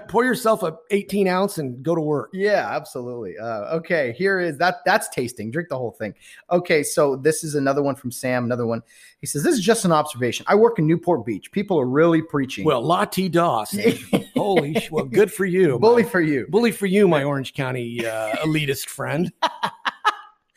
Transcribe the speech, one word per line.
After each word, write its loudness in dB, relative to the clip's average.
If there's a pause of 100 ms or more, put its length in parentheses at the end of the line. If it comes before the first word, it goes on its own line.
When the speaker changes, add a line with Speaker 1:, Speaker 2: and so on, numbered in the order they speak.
Speaker 1:
pour 2
yourself 0
a -4 (160)
eighteen 0
ounce 0
and -6
go 0
to 0
work. -2
Speaker 2:
Yeah, 0
absolutely. -8
Uh, -6
okay, -2
here 0
is -2
that. 2 (100)
That's 2
tasting. -6
Drink -6
the -6
whole -6
thing. -8 (380)
Okay, 2
so 2
this 0
is -4
another 2
one 0
from -8
Sam. -2
Another -2
one. -4 (380)
He -12
says, -4
"This 4
is 0
just 2
an 4
observation. 0
I 4
work 6
in 2
Newport 2
Beach. -6
People 0
are 2
really 4
preaching." -4
Speaker 1:
Well, 2
la 0
ti -4
da, 2
Sam. 0 (220)
Speaker 2:
<laughs> -2
Speaker 1:
Holy 0
sh-, -4
well, -2
good 2
for -2
you, 2
Speaker 2:
Bully 6
Speaker 1:
my, -2
Speaker 2:
for 0
you. 0
Speaker 1:
bully 4
for -4
you, 6
my 4
Orange -4
County, -4
uh, -4
Speaker 2:
<laughs> -4
Speaker 1:
elitist -2
friend. -4 (1300)